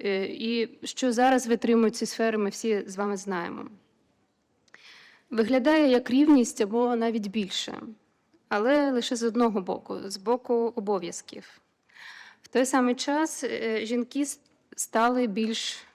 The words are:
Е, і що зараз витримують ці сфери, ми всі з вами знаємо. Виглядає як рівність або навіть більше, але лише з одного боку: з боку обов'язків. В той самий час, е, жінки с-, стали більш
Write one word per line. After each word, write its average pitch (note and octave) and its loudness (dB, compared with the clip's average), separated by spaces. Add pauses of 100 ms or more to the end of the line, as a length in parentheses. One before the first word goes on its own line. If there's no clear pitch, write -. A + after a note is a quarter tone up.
Е, G3 -2
і A3+ -4
що - -2
зараз B3+ 4
витримують A3+ 2
ці A3+ -4
сфери, A3+ -2
ми G3+ -2
всі G#3 -2
з F#3+ -14
вами G3+ -4
знаємо. F#3+ -8 (1700)
Виглядає C4 4
як B3 2
рівність C4+ 6
або A#3 0
навіть A3+ -2
більше, G3 -4 (760)
але C4+ 2
лише B3 -2
з A3+ -6
одного A3+ 0
боку: F#3 -8
з G3 -12
боку A#3 -2
обов'язків. G3 -8 (800)
В - -20
той B3+ 2
самий B3+ 2
час, D4 -2
е, A3+ -4
жінки A#3+ -4
с-, C#4+ -6 (400)
стали B3 0
більш A3 -4 (160)